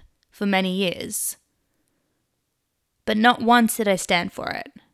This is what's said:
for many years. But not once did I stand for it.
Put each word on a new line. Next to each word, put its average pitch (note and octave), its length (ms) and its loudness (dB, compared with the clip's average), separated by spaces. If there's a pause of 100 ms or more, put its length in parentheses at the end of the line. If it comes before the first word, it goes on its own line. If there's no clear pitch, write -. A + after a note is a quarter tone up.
(300)
for - 160 -6
many F#3+ 280 0
years. - 600 -4 (1700)
But G#3+ 120 -2
not A#3 260 4
once A#3 340 4
did G#3+ 120 -2
I F#3+ 80 2
stand F3+ 360 -2
for - 180 -8
it. - 220 -10 (220)